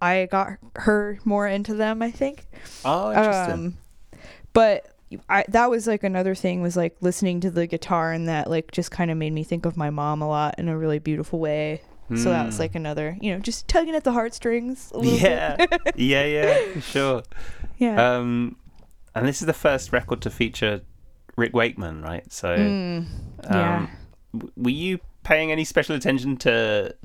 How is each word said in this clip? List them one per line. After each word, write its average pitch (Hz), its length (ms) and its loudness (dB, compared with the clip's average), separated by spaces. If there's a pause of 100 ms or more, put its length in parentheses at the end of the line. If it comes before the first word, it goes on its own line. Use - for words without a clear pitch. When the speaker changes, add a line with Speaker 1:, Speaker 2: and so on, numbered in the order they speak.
Speaker 1:
I 185 280 2
got 196 280 0 (180)
her 208 480 0
more 202 240 2
into 202 260 -2
them, 220 280 0
I 233 100 -2
think. 277 340 -4 (380)
Speaker 2:
Oh, 180 280 0
interesting. 196 420 2
Speaker 1:
Um, 170 240 -6 (760)
but 220 340 6 (440)
I, 196 180 4
that 226 220 4
was, 226 180 0
like, 214 160 0
another 190 320 0
thing 180 260 -2
was, 175 140 0
like, 170 240 0
listening 180 400 0
to 185 100 0
the 170 180 0
guitar 165 440 -2
and 165 160 -4
that, 156 220 -2
like, 160 240 -2
just - 180 -4
kinda 170 240 -2
made 156 160 -2
me 156 140 -4
think 170 200 -4
of 170 120 -2
my 151 120 -2
mom 151 320 -2
a 151 60 -2
lot 151 320 0
in 170 80 -4
a 160 100 -2
really 156 220 0
beautiful 156 400 -4
way. 151 420 -2 (340)
So 117 160 2
that 170 160 2
was, 110 80 -6
Speaker 2:
Hmm. 104 60 -2
Speaker 1:
like, 160 120 -4
another, 151 480 -4
you 208 100 -2
know, 180 80 -4
just - 280 -6
tugging 320 260 2
at 302 100 0
the 262 80 2
heartstrings 240 840 -2
a - 20 -8
little - 220 4
Speaker 2:
Yeah. 156 380 2
Speaker 1:
bit. 339 300 4
<laughs> - 80 0
Speaker 2:
Yeah, 139 300 4
yeah, 151 320 4 (160)
for 151 80 -6
sure. 135 420 0 (540)
Speaker 1:
Yeah. 123 400 4
Speaker 2:
Um, 120 380 -2 (580)
and 120 140 0
this 139 140 -2
is 156 40 -6
the 156 80 2
first 139 400 0
record 120 300 0
to 107 80 -4
feature 107 500 0 (560)
Rick 117 160 2
Wakeman, 101 480 -2
right? 80 320 -8
So, - 240 -2
Speaker 1:
Mm, 185 480 0 (380)
yeah. 175 340 2
Speaker 2:
um, 170 120 -4 (460)
w-, - 220 -10
were 123 140 0
you 175 280 -2 (220)
paying 156 300 2
any 156 120 0
special 156 320 2
attention 135 420 0
to, 110 680 2